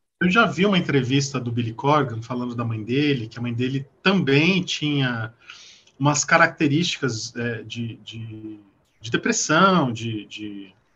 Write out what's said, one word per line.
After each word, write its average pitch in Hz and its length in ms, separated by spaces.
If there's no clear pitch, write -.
Eu 180 80
já 226 160
vi 165 200
uma 196 120
entrevista 139 640
do 117 120
Billy 113 220
Corgan 139 480
falando 123 340
da 120 80
mãe 110 200
dele, 127 440
que - 100
a 120 40
mãe 120 120
dele 131 320
também 170 600
tinha 127 720
umas 147 240
características, 160 1120
é, 117 280
de, 117 340
de, 110 600
de 113 100
depressão, 180 800
de, 110 340
de 101 480